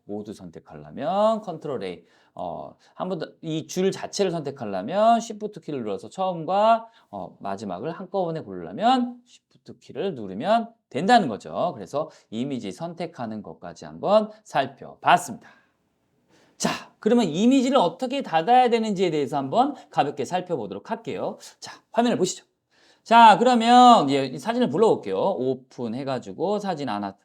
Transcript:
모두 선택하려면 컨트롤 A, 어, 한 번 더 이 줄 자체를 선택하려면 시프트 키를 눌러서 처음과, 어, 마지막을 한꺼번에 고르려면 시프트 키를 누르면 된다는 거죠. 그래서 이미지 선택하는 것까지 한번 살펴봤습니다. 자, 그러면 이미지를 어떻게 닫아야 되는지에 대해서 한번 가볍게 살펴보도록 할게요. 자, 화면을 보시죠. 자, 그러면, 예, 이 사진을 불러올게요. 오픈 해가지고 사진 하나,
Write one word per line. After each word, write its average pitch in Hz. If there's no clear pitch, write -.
모두 104
선택하려면 104
컨트롤 156
A, 90
어, 80
한 180
번 185
더 -
이 160
줄 185
자체를 -
선택하려면 143
시프트 214
키를 147
눌러서 104
처음과, 190
어, 95
마지막을 98
한꺼번에 175
고르려면 143
시프트 -
키를 165
누르면 131
된다는 185
거죠. 101
그래서 139
이미지 117
선택하는 160
것까지 85
한번 180
살펴봤습니다. 139
자, -
그러면 240
이미지를 247
어떻게 233
닫아야 233
되는지에 214
대해서 147
한번 190
가볍게 143
살펴보도록 139
할게요. 143
자, -
화면을 233
보시죠. -
자, 226
그러면, 233
예, 135
이 135
사진을 240
불러올게요. 156
오픈 127
해가지고 131
사진 170
하나, 101